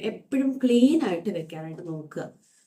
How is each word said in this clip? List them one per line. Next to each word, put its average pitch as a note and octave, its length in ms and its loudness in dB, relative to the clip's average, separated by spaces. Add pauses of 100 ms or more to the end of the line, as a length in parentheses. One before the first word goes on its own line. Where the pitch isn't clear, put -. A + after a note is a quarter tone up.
(120)
എപ്പോഴും C4+ 400 -2 (120)
ക്ലീൻ B3+ 360 6 (100)
ആയിട്ട് E3+ 200 -4 (100)
വെക്കാനായിട്ട് D#3+ 480 -10
നോക്കുക. D#3 360 -8 (440)